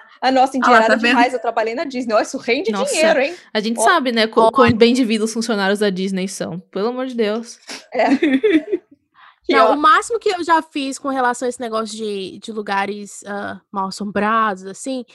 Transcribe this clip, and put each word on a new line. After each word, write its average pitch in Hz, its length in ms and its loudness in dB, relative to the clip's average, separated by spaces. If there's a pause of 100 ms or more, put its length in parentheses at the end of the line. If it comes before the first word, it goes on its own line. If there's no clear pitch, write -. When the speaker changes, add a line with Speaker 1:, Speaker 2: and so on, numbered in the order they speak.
(200)
Speaker 1:
Ah, 254 100 0
nossa, 262 260 2
Speaker 2:
Ah - 20 -2
lá, - 0 -
Speaker 1:
endinheirada 233 300 6
Speaker 2:
tá 220 60 4
vendo? 226 160 0
Speaker 1:
demais. 247 240 4
Eu 240 60 -4
trabalhei 226 340 -2
na 302 100 -6
Disney. 254 300 -4
Ó, 220 60 4
isso 277 180 -4
rende 294 320 -2
Speaker 3:
Nossa, 539 220 -2
Speaker 1:
dinheiro, 320 280 4
hein? 330 140 -2 (180)
Speaker 3:
a 214 80 -2
gente 226 200 -2
Speaker 4:
Ó, - 20 0
Speaker 3:
sabe, 330 300 2
né, 220 160 2
qu-, 226 140 2
Speaker 4:
ó. 226 100 6
Speaker 3:
quão 233 200 6
bem 233 220 4
de 262 100 2
vida 214 200 0
os 226 80 -2
funcionários 208 480 0
da 208 100 2
Disney 190 380 -2
são. - 300 -8 (120)
Pelo 202 180 -4
amor 254 180 -6
de 254 100 -8
Deus. 226 420 -2 (340)
Speaker 1:
É. 240 140 2
Speaker 2:
<laughs> 302 800 0 (600)
Speaker 1:
Que 359 60 0
Speaker 4:
Não, - 160 6
Speaker 1:
ó. 277 40 2
Speaker 4:
o - 20 -2
máximo 339 420 2
que 415 100 -4
eu 359 140 -2
já 320 180 2
fiz 277 380 -8
com - 100 -10
relação 254 380 -2
a - 20 -2
esse 247 120 -8
negócio 220 360 -6
de, 202 440 -8
de - 100 -16
lugares, 202 760 -6
ah, 202 320 -10 (100)
mal 196 160 -4
assombrados, 202 800 -2
assim, 247 380 -8 (100)